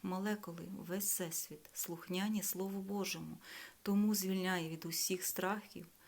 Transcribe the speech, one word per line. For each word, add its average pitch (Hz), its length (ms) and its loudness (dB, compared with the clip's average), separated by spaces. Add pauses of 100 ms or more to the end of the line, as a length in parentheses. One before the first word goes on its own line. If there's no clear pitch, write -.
молекули, 185 680 -2
весь 190 340 -4
всесвіт - 680 -2
слухняні 185 680 -2
Слову 190 400 -2
Божому, 180 560 -4 (440)
тому 208 320 6
звільняє 185 540 2
від 160 180 -4
усіх 180 380 0
страхів, 185 640 -2 (220)